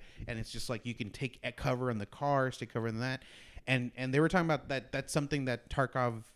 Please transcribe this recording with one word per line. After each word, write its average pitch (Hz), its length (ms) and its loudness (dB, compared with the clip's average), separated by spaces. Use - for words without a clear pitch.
and 117 100 -4
it's 110 140 -6
just, - 180 -4
like, 117 160 -2
you 120 80 -4
can 104 180 -4
take - 340 -6
a 127 80 -2
cover 127 360 0
in 113 80 0
the 101 80 -4
cars, 135 520 2
take - 160 -8
cover 113 160 0
in 110 100 -4
that." 131 240 -4
And, 123 280 2
and 131 180 -2
they 143 60 6
were 165 80 8
talking 170 200 4
about 151 200 0
that. 135 240 -4
That's 135 220 -2
something 143 320 0
that 120 240 -2
Tarkov, 123 540 0